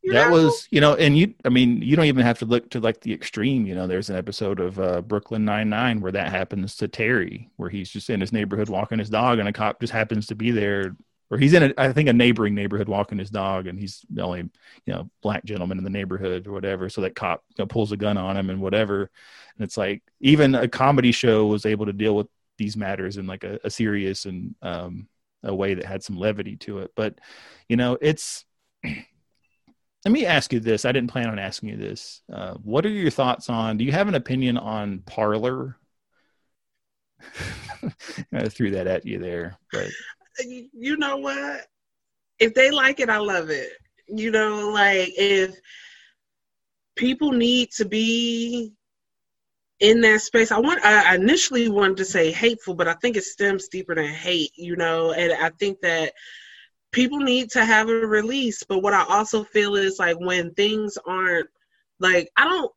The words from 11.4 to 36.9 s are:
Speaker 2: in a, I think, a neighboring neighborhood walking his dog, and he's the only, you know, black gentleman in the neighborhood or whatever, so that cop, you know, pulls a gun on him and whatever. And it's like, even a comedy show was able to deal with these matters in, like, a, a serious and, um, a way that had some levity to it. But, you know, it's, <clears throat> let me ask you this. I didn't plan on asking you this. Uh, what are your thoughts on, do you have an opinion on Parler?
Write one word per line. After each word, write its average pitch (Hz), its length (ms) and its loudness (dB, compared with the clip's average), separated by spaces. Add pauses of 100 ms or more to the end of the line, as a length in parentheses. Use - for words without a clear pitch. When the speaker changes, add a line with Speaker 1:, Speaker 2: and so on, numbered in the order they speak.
Speaker 2:
in 170 80 8
a, 139 160 4
I 131 140 4
think, 143 160 2
a 123 40 6
neighboring 117 420 4
neighborhood 101 340 -2
walking 101 300 -2
his 98 120 -8
dog, 95 380 -2
and 92 100 -10
he's 98 320 -12
the 101 120 -6
only, 90 180 -6 (460)
you - 60 -6
know, - 160 -8 (140)
black 104 220 -4
gentleman 95 340 -6
in 92 60 -6
the 98 60 -6
neighborhood 95 580 -6
or 101 40 -10
whatever, 95 360 -6
so 104 140 -8
that - 120 -4
cop, 90 300 -6 (120)
you 104 60 -6
know, 98 40 -4
pulls 107 260 -2
a 101 40 -6
gun 104 200 -2
on 95 200 -4
him 98 140 -4
and 95 100 -6
whatever. 101 420 0 (540)
And 107 80 -6
it's - 120 -10
like, 101 260 -2 (180)
even 139 360 6
a 123 100 2
comedy 127 460 4
show 110 340 4
was 104 180 0
able 107 220 0
to 101 60 -4
deal 104 240 2
with 104 100 0 (320)
these 104 180 -4
matters 98 420 -6
in, 95 100 -8
like, 95 160 -12
a, 98 180 -10
a 107 80 -4
serious 101 560 -2
and, 92 360 -10
um, 90 460 -10 (360)
a 98 100 -4
way 98 200 0
that 87 120 -8
had 95 160 -10
some 98 140 -10
levity 98 400 -4
to 101 240 -12
it. 95 160 -12
But, 110 220 -4 (500)
you 117 80 2
know, 123 240 0
it's, - 440 -2 (200)
<clears throat> - 200 -20
let - 1300 -12
me 262 140 2
ask 156 260 2
you 120 80 0
this. 110 240 0
I 127 80 2
didn't 123 180 0
plan 120 200 -2
on 107 80 -6
asking 98 320 -10
you 107 60 -12
this. - 460 -12 (100)
Uh, 92 220 -12
what 110 300 -2
are 214 60 0
your 190 200 0
thoughts - 380 0
on, 113 300 -2
do 117 60 0
you 135 80 0
have 196 160 2
an 190 60 -2
opinion 127 440 0
on 104 420 -6
Parler? 120 760 -2 (1400)